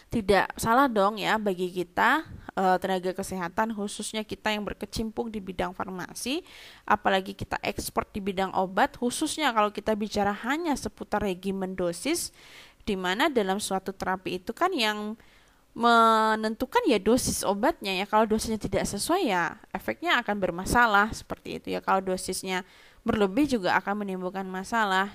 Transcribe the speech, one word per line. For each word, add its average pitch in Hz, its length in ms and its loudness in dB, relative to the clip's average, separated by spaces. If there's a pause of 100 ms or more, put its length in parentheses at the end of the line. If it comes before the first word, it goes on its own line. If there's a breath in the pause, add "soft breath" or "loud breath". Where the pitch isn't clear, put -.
tidak 202 480 2
salah 240 280 4
dong 214 320 2
ya 190 240 0
bagi 185 320 -2
kita 202 480 0 (340 loud breath)
eh, 185 240 4
tenaga 185 320 -2
kesehatan, 190 640 -4
khususnya 208 480 -6
kita 214 320 -4
yang 208 100 -4
berkecimpung 226 640 -6
di 214 140 -8
bidang 185 320 -6
farmasi, 190 640 -6 (460 loud breath)
apalagi 196 500 0
kita - 240 -8
ekspor - 480 -4
di 208 140 -8
bidang 190 320 -2
obat, 190 420 0
khususnya 277 540 -2
kalau 214 180 2
kita 208 240 -2
bicara 208 380 0 (160)
hanya 302 260 0
seputar - 480 -4
regimen 190 540 -4
dosis, 185 560 -2 (560 loud breath)
di 202 80 0
mana 190 340 0
dalam 202 300 0
suatu 196 320 -4
terapi 185 480 -6
itu - 160 -8
kan 370 160 0
yang 214 480 -2 (560 soft breath)
menentukan 226 1120 4
ya 247 80 6
dosis 214 480 2
obatnya 202 560 0
ya. 202 80 -2
Kalau 214 160 4
dosisnya 220 320 0
tidak 196 320 -2
sesuai 311 400 0
ya 180 320 0 (160)
efeknya 247 480 -2
akan 208 160 -2
bermasalah 202 720 4
seperti - 480 -10
itu - 160 -12
ya. 180 80 -6
Kalau 190 160 2
dosisnya 185 640 -4 (400 loud breath)
berlebih 220 400 2
juga 208 320 2
akan 202 320 0
menimbulkan 190 400 -6
masalah. 190 680 0